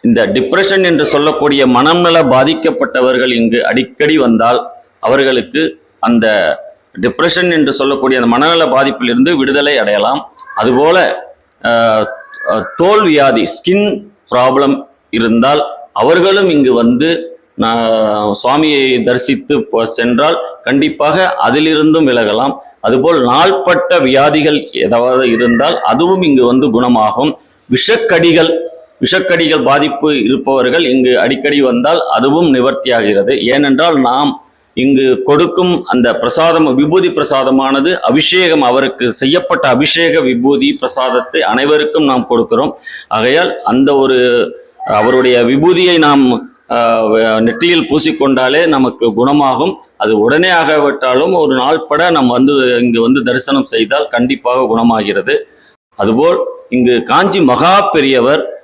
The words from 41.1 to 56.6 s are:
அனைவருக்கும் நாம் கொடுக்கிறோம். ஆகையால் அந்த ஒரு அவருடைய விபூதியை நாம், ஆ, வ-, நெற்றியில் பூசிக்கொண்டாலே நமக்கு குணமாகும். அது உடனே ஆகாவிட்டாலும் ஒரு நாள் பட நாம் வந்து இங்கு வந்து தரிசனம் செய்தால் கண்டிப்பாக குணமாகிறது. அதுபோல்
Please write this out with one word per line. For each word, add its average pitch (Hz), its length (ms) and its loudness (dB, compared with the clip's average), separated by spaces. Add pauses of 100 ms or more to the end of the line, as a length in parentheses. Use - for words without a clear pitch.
அனைவருக்கும் 147 680 0
நாம் 127 180 -2
கொடுக்கிறோம். 113 440 0 (360)
ஆகையால் 127 440 0 (120)
அந்த 131 320 2
ஒரு 135 220 2 (760)
அவருடைய 123 520 2
விபூதியை 170 540 2
நாம், 139 520 2 (200)
ஆ, 117 340 0
வ-, 110 360 2
நெற்றியில் 160 500 0
பூசிக்கொண்டாலே 139 760 0
நமக்கு 131 400 0
குணமாகும். 135 680 0 (220)
அது 107 220 0
உடனே 151 320 2
ஆகாவிட்டாலும் 151 840 0
ஒரு 147 220 0
நாள் 156 300 -2
பட 165 240 0
நாம் 143 160 0
வந்து 127 540 2
இங்கு 117 200 0
வந்து 127 220 2
தரிசனம் 127 400 -2
செய்தால் 113 460 -2
கண்டிப்பாக 123 520 -2
குணமாகிறது. 113 800 0 (580)
அதுபோல் 113 420 0 (300)